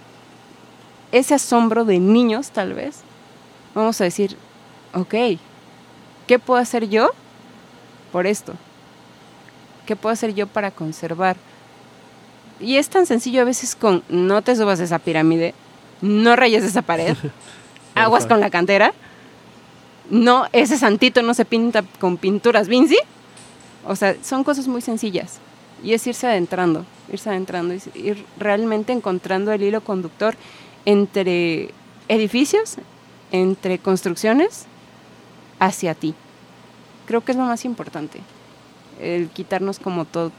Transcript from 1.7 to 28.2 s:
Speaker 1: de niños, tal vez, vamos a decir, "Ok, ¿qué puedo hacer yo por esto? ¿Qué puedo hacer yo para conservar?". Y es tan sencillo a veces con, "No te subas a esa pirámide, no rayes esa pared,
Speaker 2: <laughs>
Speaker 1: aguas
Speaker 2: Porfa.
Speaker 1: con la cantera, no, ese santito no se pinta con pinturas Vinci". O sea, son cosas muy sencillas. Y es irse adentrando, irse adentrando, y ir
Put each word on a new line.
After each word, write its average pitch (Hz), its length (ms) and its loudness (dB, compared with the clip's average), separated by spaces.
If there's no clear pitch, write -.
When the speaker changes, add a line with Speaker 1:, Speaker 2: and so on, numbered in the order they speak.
Speaker 1:
de 196 140 4
niños, 226 520 2
tal 190 240 -6
vez, - 240 -10
vamos 220 260 0
a 202 40 0
decir, 196 320 -2
"Ok, 185 220 -4
¿qué 247 120 4
puedo 247 220 0
hacer 233 280 -2
yo 220 220 2
por 180 140 -2
esto? - 260 -4
¿Qué 220 100 -4
puedo 214 160 -2
hacer 226 220 -4
yo 202 120 -4
para 202 240 -6
conservar?". 170 640 -4
Y 247 160 0
es 285 120 2
tan 370 180 2
sencillo 247 360 0
a - 20 2
veces 247 320 -2
con, 196 320 2
"No 185 340 2
te 247 140 2
subas 202 240 2
a 180 40 -2
esa 170 140 -2
pirámide, 165 560 0
no 214 340 4
rayes 240 280 4
esa 190 180 -2
pared, 165 340 -2
Speaker 2:
<laughs> - 400 -20
Speaker 1:
aguas 220 300 4
Speaker 2:
Porfa. 226 100 2
Speaker 1:
con 208 60 6
la 202 100 0
cantera, 196 420 2
no, 240 420 4
ese 240 260 2
santito 247 440 2
no 233 120 0
se 233 100 2
pinta 226 380 0
con 180 160 0
pinturas 202 520 2
Vinci". 254 300 6
O 196 100 -4
sea, 196 260 0
son 269 220 -4
cosas 277 240 -4
muy 247 120 -4
sencillas. 226 580 -6
Y 208 80 -2
es 233 140 0
irse 247 200 -6
adentrando, 180 580 -2
irse 196 160 -10
adentrando, 185 460 -6
y 190 60 -10
ir 202 300 -6